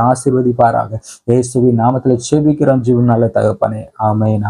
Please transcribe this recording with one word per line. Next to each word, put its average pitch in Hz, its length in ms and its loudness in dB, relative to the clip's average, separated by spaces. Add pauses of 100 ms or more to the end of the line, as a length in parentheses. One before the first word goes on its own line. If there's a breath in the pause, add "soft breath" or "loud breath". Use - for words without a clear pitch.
ஆசீர்வதிப்பாராக. 123 960 0 (240 loud breath)
இயேசுவின் 123 560 0
நாமத்துல 127 380 0 (100)
ஜெபிக்கிறோம், 147 600 0
ஜீவன் 120 260 2
நல்ல 113 140 2
தகப்பனே. 107 560 -2 (200)
ஆமென், 107 460 0